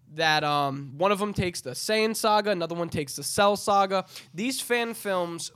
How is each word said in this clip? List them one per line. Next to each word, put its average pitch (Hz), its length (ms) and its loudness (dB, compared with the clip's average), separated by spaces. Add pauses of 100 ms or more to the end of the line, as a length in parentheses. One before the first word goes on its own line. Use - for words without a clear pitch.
(140)
that, 156 300 2
um, 139 520 -2
one 180 140 2
of 196 100 2
'em 208 140 -2
takes 175 260 -2
the 127 120 -8
Saiyan 220 420 0
saga, 214 360 2
another 170 260 -2
one 170 120 -2
takes 151 280 -6
the 143 80 -10
Cell 208 320 4
saga. 196 500 2 (260)
These 247 280 -4
fan 233 340 -2
films 175 600 -4